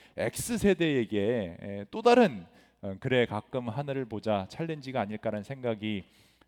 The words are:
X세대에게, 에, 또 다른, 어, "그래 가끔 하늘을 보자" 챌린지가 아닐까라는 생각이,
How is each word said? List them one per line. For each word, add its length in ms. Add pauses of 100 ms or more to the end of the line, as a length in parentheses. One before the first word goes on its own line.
(160)
X세대에게, 1400
에, 300
또 100
다른, 460 (340)
어, 200
"그래 260
가끔 420
하늘을 380
보자" 420
챌린지가 520
아닐까라는 420
생각이, 600 (440)